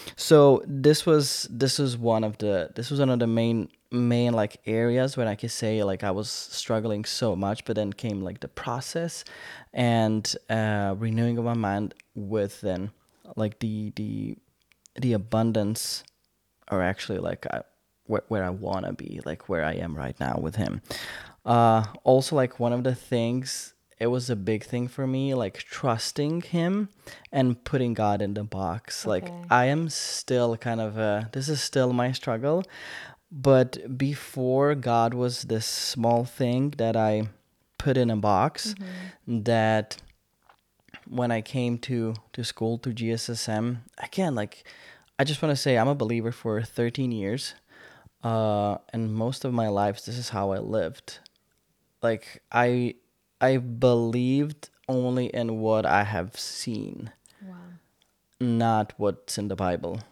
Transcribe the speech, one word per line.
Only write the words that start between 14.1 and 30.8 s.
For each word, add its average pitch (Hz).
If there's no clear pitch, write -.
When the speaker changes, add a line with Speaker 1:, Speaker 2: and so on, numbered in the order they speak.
Speaker 1:
the 123
abundance, 110
or 98
actually, 92
like, 90
I, -
where, 107
where 101
I 90
wanna 95
be, -
like, -
where 82
I 78
am 85
right 67
now 65
with -
him. 50
Uh, 113
also, 131
like, 127
one 120
of 123
the 127
things, 123
it 117
was 123
a 127
big 104
thing 123
for 135
me, 135
like, 117
trusting 147
him 180
and 127
putting 123
God 104
in 101
the 104
box. 95
Like, 95
Speaker 2:
Okay. 92
Speaker 1:
I 123
am 156
still 120
kind 113